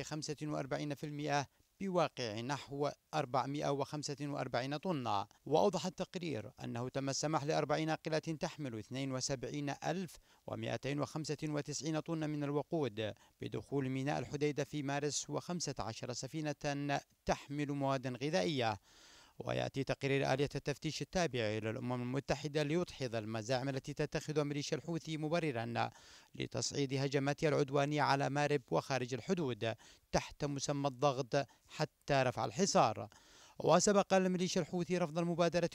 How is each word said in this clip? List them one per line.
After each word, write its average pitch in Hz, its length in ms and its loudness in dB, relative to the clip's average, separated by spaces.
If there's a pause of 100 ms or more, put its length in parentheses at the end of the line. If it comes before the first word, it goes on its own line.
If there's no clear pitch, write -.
خمسة 151 400 -4
وأربعين 147 520 -2
في 147 120 -8
المائة 143 400 0 (360)
بواقع 135 580 0
نحو 139 500 -2 (240)
أربعمائة 139 560 0
وخمسة 139 520 -2
وأربعين 135 560 -2
طنا. 120 500 0 (180)
وأوضح 170 400 4
التقرير 143 640 -6 (120)
أنه 123 260 -4
تم 135 200 -2
السماح 151 340 0
لأربع 151 360 2
ناقلات 156 500 0
تحمل 135 500 -4
اثنين 131 320 -4
وسبعين 139 640 -4 (100)
ألف 165 320 -2 (320)
ومائتين 117 520 -2
وخمسة 147 440 -2
وتسعين 151 560 -2
طن 156 300 -2
من 147 140 -2
الوقود 135 720 0 (280)
بدخول 127 480 -2
ميناء 131 300 0
الحديدة 143 440 0
في 147 200 -4
مارس، 139 460 0
وخمسة 147 500 -2
عشر 113 340 -4
سفينة 143 840 -2 (260)
تحمل 143 460 0
مواد 135 520 0
غذائية. 147 540 2 (640)
ويأتي 123 420 0
تقرير 139 500 2
آلية 135 220 2
التفتيش 147 460 -4
التابع 147 380 0
إلى 107 300 0
الأمم 123 320 -2
المتحدة 143 640 -2
ليدحض 143 520 -2
المزاعم 113 540 -2
التي 135 240 -4
تتخذها 151 500 -2
ميليشيا 143 340 -2
الحوثي 160 400 -4
مبررا 120 720 0 (460)
لتصعيد 127 580 -2
هجماتها 139 560 2
العدوانية 143 520 2
على 135 280 4
مارب 147 320 2 (100)
وخارج 131 420 0
الحدود 123 640 0 (360)
تحت - 340 -2
مسمى 143 420 0
الضغط 135 600 2 (200)
حتى - 460 -4
رفع 127 320 2
الحصار. 120 640 4 (500)
وسبق 190 540 6
الميليشيا 185 480 4
الحوثي 180 360 0
رفض 170 220 0
المبادرة 170 560 2